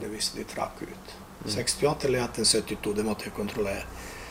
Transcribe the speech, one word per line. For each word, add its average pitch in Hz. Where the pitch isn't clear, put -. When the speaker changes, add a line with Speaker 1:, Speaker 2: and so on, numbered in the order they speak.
Speaker 1:
det 107
hvis 107
de 107
trakk -
ut. -
Speaker 2:
Mm. 104
Speaker 1:
Sekstiåtte -
eller 127
atten 117
syttito, 107
det 107
måtte 107
jeg 95
kontrollere. 101